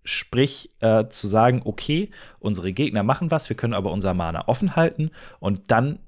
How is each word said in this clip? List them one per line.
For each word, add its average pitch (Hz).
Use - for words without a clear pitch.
Sprich, -
äh, 110
zu -
sagen, 113
okay, 156
unsere 95
Gegner 107
machen 139
was, 156
wir -
können 117
aber 98
unser 95
Mana 85
offen 175
halten 165
und 98
dann 123